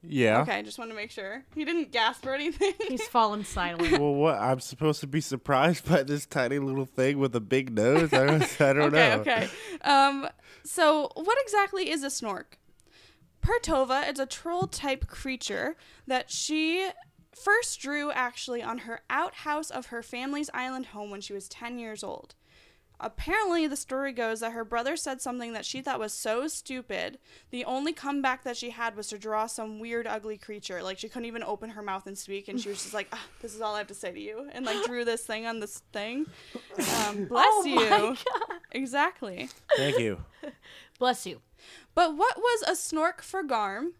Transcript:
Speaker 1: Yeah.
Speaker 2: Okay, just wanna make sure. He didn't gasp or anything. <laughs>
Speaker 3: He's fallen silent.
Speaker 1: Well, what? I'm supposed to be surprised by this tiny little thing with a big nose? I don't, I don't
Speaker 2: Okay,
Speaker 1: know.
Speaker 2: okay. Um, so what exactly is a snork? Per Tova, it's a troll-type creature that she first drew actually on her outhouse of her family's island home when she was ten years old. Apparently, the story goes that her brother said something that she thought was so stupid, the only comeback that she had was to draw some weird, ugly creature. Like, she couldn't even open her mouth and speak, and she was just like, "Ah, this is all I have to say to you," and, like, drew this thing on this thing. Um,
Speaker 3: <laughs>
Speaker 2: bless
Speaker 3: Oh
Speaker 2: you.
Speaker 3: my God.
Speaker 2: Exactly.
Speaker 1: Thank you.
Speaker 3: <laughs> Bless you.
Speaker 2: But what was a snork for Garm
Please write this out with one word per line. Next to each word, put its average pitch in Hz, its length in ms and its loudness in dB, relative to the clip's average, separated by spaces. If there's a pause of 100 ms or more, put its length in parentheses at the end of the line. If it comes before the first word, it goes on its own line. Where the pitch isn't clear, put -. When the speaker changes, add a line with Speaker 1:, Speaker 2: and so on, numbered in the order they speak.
Speaker 1:
Yeah. 123 340 6
Speaker 2:
Okay, 196 200 0
just 214 160 -12
wanna 226 160 -10
make 214 160 -8
sure. 214 340 -10 (100)
He 302 100 -4
didn't 330 280 -2
gasp 233 340 2
or 262 80 -2
anything. 330 460 0
<laughs> 392 80 -2
Speaker 3:
He's 269 200 -4
fallen 214 360 4
silent. 170 540 0
Speaker 1:
Well, 143 160 4
what? 143 240 6
I'm 127 220 2
supposed 151 400 0
to 147 60 -8
be 143 140 0
surprised 139 680 2
by 147 140 6
this 143 240 -2
tiny 135 320 0
little 135 280 0
thing 135 320 2
with 135 180 2
a 117 40 2
big 127 340 2
nose? 139 380 6
I 131 140 8
don't, 151 340 4
I 139 120 8
don't 147 220 6
Speaker 2:
Okay, 226 220 8
Speaker 1:
know. - 40 0
Speaker 2:
okay. 226 280 2 (340)
Um, 277 460 4 (360)
so 302 500 4
what 392 280 2
exactly 403 480 2
is 302 120 -2
a 277 60 -4
snork? - 500 -6 (840)
Per 466 200 4
Tova, 269 480 2
it's 277 120 -4
a 269 60 -2
troll-type 330 800 -4
creature 262 680 -4 (300)
that 254 240 -2
she 320 580 0 (440)
first - 480 0
drew 294 320 -4
actually 240 500 -4
on 233 160 -6
her 233 320 -12
outhouse 302 600 -2
of - 160 -8
her 233 160 -8
family's 277 520 -6
island 254 320 -6
home 208 240 -12
when 202 100 -10
she 202 120 -12
was 196 160 -10
ten 240 300 -12
years 220 240 -10
old. - 320 -10 (640)
Apparently, 339 680 0
the 285 100 -2
story 269 340 -4
goes 226 300 -2
that 226 120 -6
her 233 120 -6
brother 233 320 -2
said 269 240 -6
something 247 320 -6
that 220 140 -8
she 262 160 -6
thought 254 180 -2
was 214 140 -4
so 240 340 -2
stupid, 247 680 -6 (320)
the 247 160 -6
only 277 260 -2
comeback 277 520 -2
that 240 120 -6
she 240 140 -10
had 226 260 -6
was 208 120 -10
to 214 100 -10
draw 214 280 -2
some 214 320 -8
weird, 233 280 -4
ugly 214 320 -6
creature. 202 440 -10
Like, 185 160 -6
she 220 120 -10
couldn't 233 160 -8
even 233 160 -8
open 214 260 -6
her 214 140 -12
mouth 190 240 -6
and 196 100 -12
speak, 196 320 -10
and 240 100 -6
she 208 120 -6
was 196 120 -6
just 202 120 -10
like, 202 180 -4
"Ah, 226 100 -10 (200)
this 220 120 -12
is 220 60 -12
all 214 140 -4
I 208 40 -4
have 208 100 -6
to 202 60 -14
say 185 180 -8
to 180 60 -12
you," 214 320 -10
and, 254 140 -8
like, 214 220 -2
drew 240 180 -2
this 233 220 -2
thing 226 180 -6
on 226 160 -4
this - 220 -10 (100)
thing. 233 320 -4 (840)
Um, 208 180 -2
Speaker 3:
<laughs> 165 40 -8
Speaker 2:
bless 247 180 6
Speaker 3:
Oh 415 200 6
Speaker 2:
you. 285 100 0
Speaker 3:
my 226 120 4
God. 247 300 4 (540)
Speaker 2:
Exactly. 262 800 -2 (260)
Speaker 1:
Thank 139 220 2
you. 104 260 0 (180)
Speaker 3:
<laughs> - 560 -18
Bless 247 280 2
you. 156 160 -12 (520)
Speaker 2:
But 320 220 4
what 440 220 2
was 453 240 2
a - 100 0
snork 320 480 -2
for 381 220 -4
Garm 240 580 -2